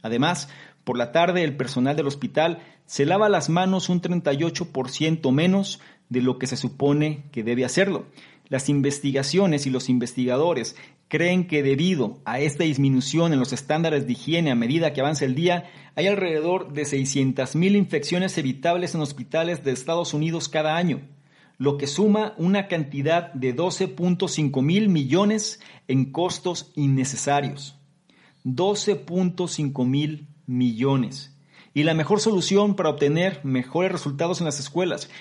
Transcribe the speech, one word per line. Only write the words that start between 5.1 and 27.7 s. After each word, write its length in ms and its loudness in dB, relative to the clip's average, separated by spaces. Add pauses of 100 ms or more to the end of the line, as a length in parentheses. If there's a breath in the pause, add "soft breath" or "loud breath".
menos 480 2 (300 loud breath)
de 120 -2
lo 180 0
que 80 -4
se 100 -6
supone 760 -2
que 120 -6
debe 200 0
hacerlo. 440 0 (420 loud breath)
Las 200 -2
investigaciones 1000 2
y 20 -2
los 180 -2
investigadores 880 0 (320 loud breath)
creen 380 2
que 160 0
debido 640 0
a 140 -4
esta 240 0
disminución 720 2
en 60 2
los 140 -2
estándares 540 0
de 60 -2
higiene 360 0
a 60 2
medida 380 0
que 80 -4
avanza 240 0
el 100 -2
día, 340 0 (260 loud breath)
hay 120 0
alrededor 680 -2
de 120 -4
seiscientas 720 0
mil 200 4
infecciones 640 0
evitables 560 -2
en 60 -2
hospitales 600 -4
de 80 0
Estados 440 -4
Unidos 340 -2
cada 260 0
año, 260 0 (560 soft breath)
lo 200 0
que 100 -4
suma 500 2
una 300 0
cantidad 640 -2
de 200 -2
doce 340 -2
punto 400 0
cinco 340 0
mil 280 2
millones 720 2 (280 loud breath)
en 240 0
costos 640 -4
innecesarios. 1040 -2 (640 soft breath)